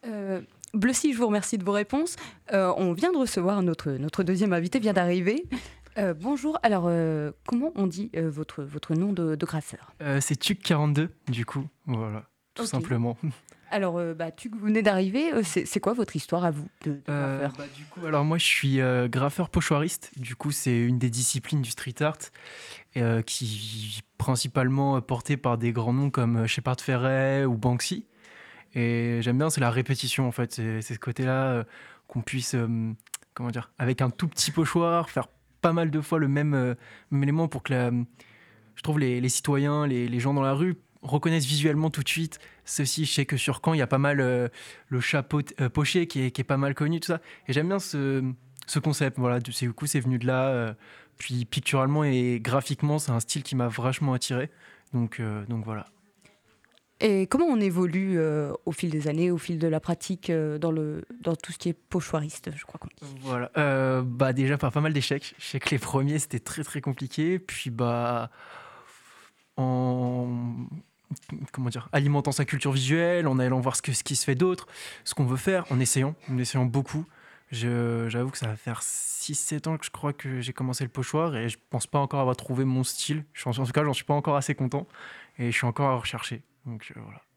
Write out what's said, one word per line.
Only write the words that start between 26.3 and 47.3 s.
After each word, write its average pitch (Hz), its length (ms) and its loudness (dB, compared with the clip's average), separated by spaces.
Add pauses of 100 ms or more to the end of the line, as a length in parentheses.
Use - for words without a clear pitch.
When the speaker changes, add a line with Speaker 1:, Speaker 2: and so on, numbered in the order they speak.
Speaker 2:
euh, 113 100 2
Shepard 127 320 -2
Fairey 135 640 2
ou 123 140 2
Banksy. 123 480 0 (680)
Et 117 480 0
j'aime 120 160 2
bien, 156 120 2
c'est 147 100 0
la 120 120 4
répétition, 131 540 0
en 123 60 0
fait. 120 220 -4
C'est, 110 280 -4
c'est 113 120 -8
ce 107 60 -8
côté-là, 131 480 0
euh, 120 160 0 (440)
qu'on 120 140 -4
puisse, 127 340 -4
euh, 113 380 0 (400)
comment 120 180 -6
dire, 117 260 -8
avec 127 240 0
un 131 80 4
tout 160 200 -2
petit - 220 -2
pochoir, 170 580 2
faire - 180 -4 (340)
pas 165 120 6
mal 165 180 2
de 151 100 0
fois 160 160 0
le 151 100 4
même, 147 280 2
euh, 123 180 2 (380)
même 139 100 2
élément 151 260 2
pour 139 140 -6
que - 120 -4
la, 123 180 2 (840)
je - 60 -18
trouve 151 160 0
les, 123 240 2
les 127 80 2
citoyens, 147 560 2
les, 123 220 0
les 120 120 0
gens 139 140 2
dans 139 80 2
la 135 120 2
rue 170 240 2 (260)
reconnaissent 147 420 2
visuellement 151 460 4
tout 143 100 -4
de - 80 -2
suite, 165 300 -2 (260)
ceci, 151 400 0
je - 80 0
sais 139 140 2
que 139 100 -2
sur 127 260 -2
Caen, 165 120 4
il - 20 2
y 143 60 4
a 117 40 0
pas 135 120 2
mal, 143 220 4
euh, 123 260 2 (400)
le 127 140 0
chapeau 147 420 0
t-, - 180 -10
euh, 127 80 2
poché 170 380 2
qui 139 140 -2
est, 127 100 0
qui - 100 -6
est 123 40 0
pas 139 120 2
mal 139 160 0
connu, 156 260 0
tout - 80 -8
ça. 165 120 -2 (280)